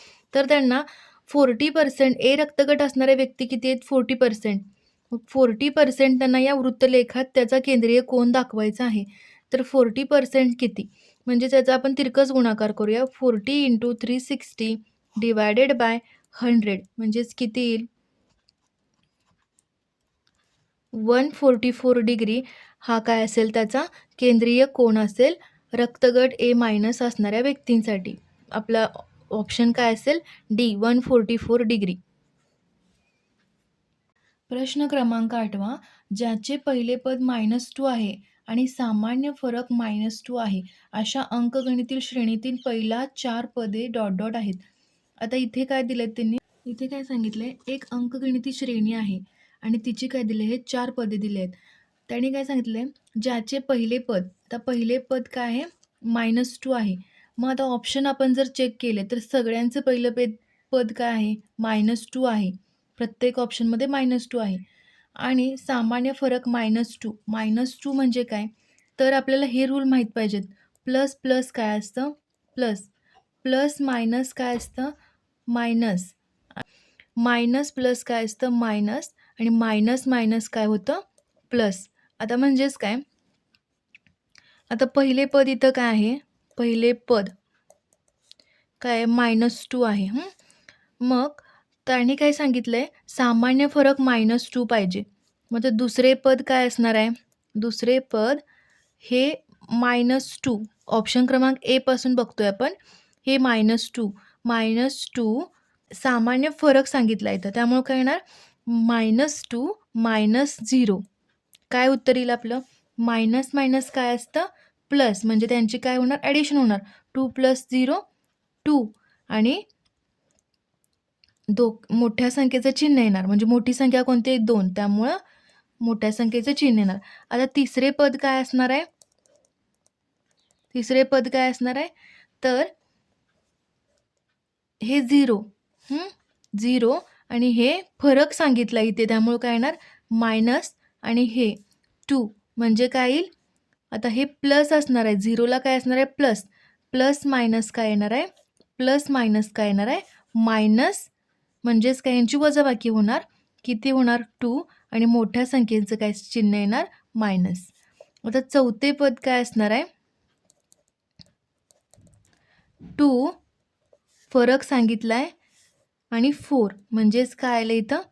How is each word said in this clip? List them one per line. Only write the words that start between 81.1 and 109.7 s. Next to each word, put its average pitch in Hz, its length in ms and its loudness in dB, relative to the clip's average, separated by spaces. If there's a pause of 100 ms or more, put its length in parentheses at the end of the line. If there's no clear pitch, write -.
प्लस. 208 340 -2 (340)
आता 226 160 -4
म्हणजेच 269 400 2
काय? 214 200 -4 (1700)
आता 240 140 2
पहिले 269 400 2
पद 277 240 4
इथं 262 220 2
काय 247 180 0
आहे? 220 280 0 (420)
पहिले 233 340 2 (160)
पद 202 200 2 (1500)
काय 240 140 -2
आहे? 226 80 -2
मायनस 233 640 0
टू 247 120 0
आहे. 202 220 0
हं? 254 240 -6 (720)
मग 254 400 -2 (460)
त्यांनी 254 300 2
काय 294 160 2
सांगितलंय? 247 520 0 (240)
सामान्य 254 580 2
फरक 277 340 4
मायनस 233 540 2
टू 247 100 0
पाहिजे. 202 380 -2 (480)
मग 233 120 -4
ते 262 80 2
दुसरे 247 440 4
पद 262 320 2
काय 254 200 2
असणार 233 280 0
आहे? 220 140 2 (460)
दुसरे 226 440 0 (140)
पद 233 260 0 (640)
हे 247 180 0 (500)
मायनस 247 720 0
टू, 247 140 -2 (300)
ऑप्शन 226 400 0
क्रमांक 262 360 2
ए 262 160 2
पासून 262 360 0
बघतोय 226 320 -2
आपण, 226 260 -2 (540)
हे 269 120 2
मायनस 226 560 2
टू. 220 160 -4 (340)
मायनस 233 600 -2 (100)
टू 233 300 -2 (460)
सामान्य 247 580 0 (120)
फरक 269 260 6
सांगितला 220 440 0
इथं, 196 240 -6
त्यामुळे 240 320 2
काय 262 100 -2
येणार? 262 220 0 (480)
मायनस 233 840 2
टू 254 220 -4 (220)